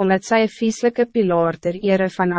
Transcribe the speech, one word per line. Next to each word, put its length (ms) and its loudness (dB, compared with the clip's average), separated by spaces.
omdat 240 0
sy 180 0
'n 120 -2
vieslike 500 -2
pilaar 560 0
ter 160 -4
ere 180 2
van 300 -2